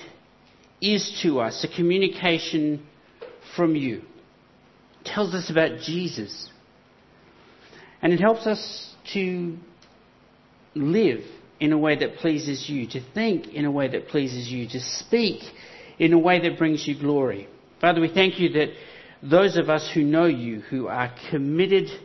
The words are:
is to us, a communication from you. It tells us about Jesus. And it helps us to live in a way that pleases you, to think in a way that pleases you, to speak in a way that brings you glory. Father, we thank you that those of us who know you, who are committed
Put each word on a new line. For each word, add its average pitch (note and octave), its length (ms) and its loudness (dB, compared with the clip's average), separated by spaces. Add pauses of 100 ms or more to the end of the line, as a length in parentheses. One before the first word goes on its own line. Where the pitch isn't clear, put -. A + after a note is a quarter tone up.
(800)
is G3+ 440 -2
to D3 160 2
us, A2+ 260 -4
a D3 100 -8
communication E3 1080 0 (720)
from E3 200 2
you. C3 280 -4 (1000)
It - 20 -14
tells G3 280 -4
us F3+ 160 -6
about D#3+ 300 2
Jesus. D#3+ 720 -8 (1500)
And F3 120 4
it E3 60 2
helps A3 260 4
us - 480 -6 (200)
to F3+ 440 -4 (1200)
live D3+ 460 2 (380)
in D3+ 140 2
a D3+ 40 4
way D3+ 200 4
that C3 200 -4
pleases D3 520 -2
you, C3+ 180 -4
to B2+ 140 -8 (120)
think G#3+ 340 0
in D3 180 -4
a D3 60 0
way C#3 160 0
that A2+ 200 -4
pleases B2 400 -4
you, A#2+ 220 -6
to C3+ 100 -6
speak - 640 0 (580)
in E3 140 6
a E3+ 40 8
way F3 220 6
that E3+ 180 -2
brings D#3 300 0
you C#3+ 100 -4
glory. C3+ 500 -2 (320)
Father, E3 220 4
we D#3+ 100 0
thank F#3+ 280 2
you F3 140 4
that D3 160 2 (520)
those E3+ 360 4
of D3+ 120 0
us D#3 240 0
who D#3+ 80 2
know D#3 240 4
you, A#2 360 0
who B2+ 260 -6
are B2 260 -4 (160)
committed E3 600 2 (160)